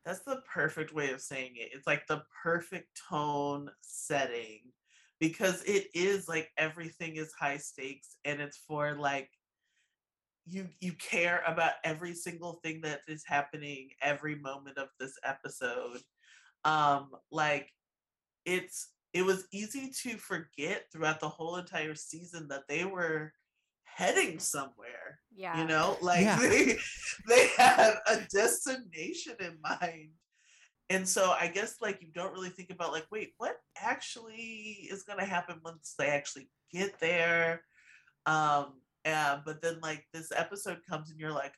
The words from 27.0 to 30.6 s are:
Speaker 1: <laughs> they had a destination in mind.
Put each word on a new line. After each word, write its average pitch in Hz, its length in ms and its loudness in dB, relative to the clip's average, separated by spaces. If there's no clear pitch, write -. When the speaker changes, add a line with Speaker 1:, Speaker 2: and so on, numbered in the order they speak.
Speaker 1:
<laughs> - 260 -10
they 247 200 10
had 226 380 10
a 214 140 4
destination 220 1080 0
in 170 220 -8
mind. 160 500 -4